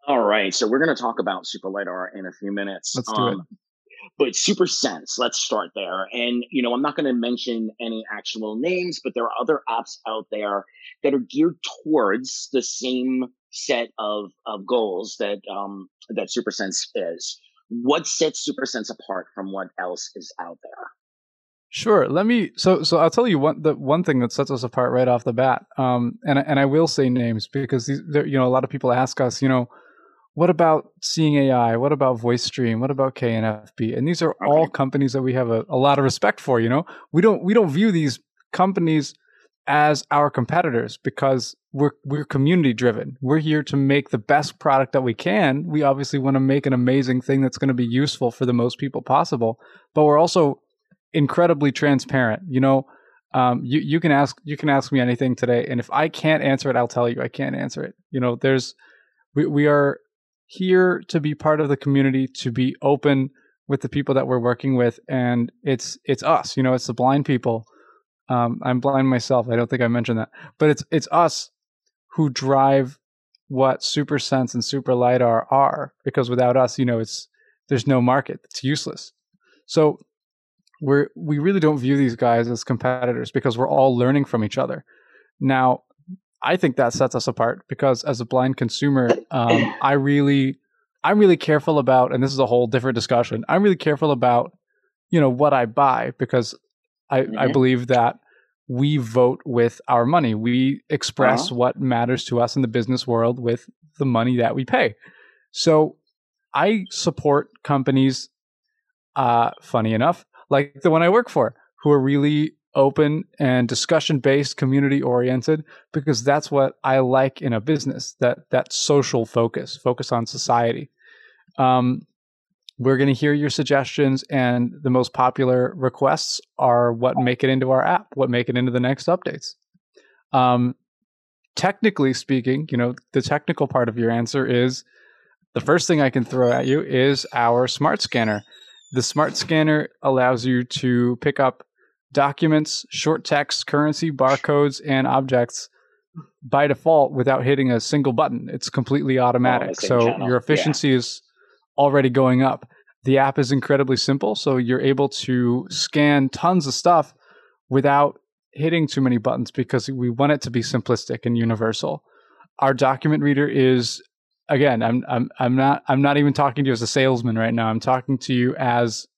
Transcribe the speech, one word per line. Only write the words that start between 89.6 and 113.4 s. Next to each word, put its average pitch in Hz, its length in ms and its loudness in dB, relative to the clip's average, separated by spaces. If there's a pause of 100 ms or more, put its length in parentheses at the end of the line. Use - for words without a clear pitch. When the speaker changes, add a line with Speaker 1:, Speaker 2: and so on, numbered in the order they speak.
Speaker 2:
<coughs> - 40 -6
I 135 100 2
really, 139 640 2 (460)
I'm 185 140 4
really 190 180 6
careful 151 420 2
about, 127 360 4
and 123 80 0
this 135 100 0
is 135 60 -6
a 135 80 4
whole 120 200 2
different 120 280 0
discussion, 113 540 -2
I'm 180 140 2
really 202 140 4
careful 147 340 0
about, 123 460 2 (540)
you 170 100 2
know, 139 100 4
what 139 220 2
I 123 140 2
buy 127 520 0
because 123 360 -2 (560)
I, 135 80 2
I 131 40 2
Speaker 1:
Mm-hmm. 127 300 -2
Speaker 2:
believe 127 360 2
that 120 300 2 (500)
we 139 280 0
vote 123 480 2
with 117 420 0
our 120 200 2
money. 139 280 2
We 123 540 0
express 127 580 0
Speaker 1:
Uh-huh. 127 100 -6
Speaker 2:
what 123 240 0
matters 123 440 0
to 120 160 -2
us 117 160 0
in 139 60 2
the 127 60 0
business 123 380 -2
world 117 320 0
with 120 300 -4 (300)
the 139 80 -2
money 123 320 0
that 113 160 0
we 131 100 -4
pay. 127 300 0 (560)
So 156 460 2 (580)
I 185 360 0
support - 600 -2 (140)
companies, 135 640 0 (840)
uh, 120 360 2 (100)
funny 110 320 -2
enough, 135 320 0 (240)
like 143 340 0
the 175 80 4
one 160 120 4
I 170 80 4
work 240 180 2
for, 117 260 0 (280)
who 147 80 2
are 143 100 6
really 143 520 2 (220)
open 147 500 2 (140)
and 127 300 2